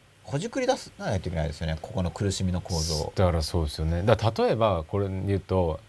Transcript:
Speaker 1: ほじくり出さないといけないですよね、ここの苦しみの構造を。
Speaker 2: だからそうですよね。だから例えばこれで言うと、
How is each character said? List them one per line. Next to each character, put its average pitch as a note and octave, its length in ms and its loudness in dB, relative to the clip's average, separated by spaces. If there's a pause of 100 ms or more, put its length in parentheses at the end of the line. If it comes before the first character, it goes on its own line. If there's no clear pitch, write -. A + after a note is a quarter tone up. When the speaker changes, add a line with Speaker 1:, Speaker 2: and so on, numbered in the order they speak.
(220)
Speaker 1:
ほ - 160 -4
じ G3+ 100 -4
く C4+ 120 -4
り B3 80 2
出 B3+ 80 2
さ - 220 -14
な E3 180 -2
い F2 40 -2
と F2+ 80 -6
い E2+ 40 -4
け F2+ 40 -4
な D#2 80 0
い D#2 40 0
で D2+ 60 -4
す - 60 -14
よ E2 60 -2
ね、 D#2+ 160 -2
こ - 100 -10
こ F#2 120 -2
の E2 80 -2
苦 G2+ 180 -2
し F#2+ 140 -2
み F2+ 80 0
の F2 80 -2
構 E2+ 180 -4
造 D#2+ 160 -2 (120)
を。 - 100 -8
Speaker 2:
だ G2 80 6
か F2 80 6
ら E2 100 2
そ E2 200 0
う - 20 2
で D2+ 80 -2
す - 80 -8
よ D#2 60 0
ね。 E2+ 180 0
だ A2 120 6
か G#2+ 200 2
ら A#3+ 100 2
例 G#3+ 60 2
え - 20 2
ば G2+ 320 2
こ G2+ 140 -2
れ G2+ 80 0
で F#2+ 180 -4
言 G2 120 2
う - 20 -4
と、 F2 480 0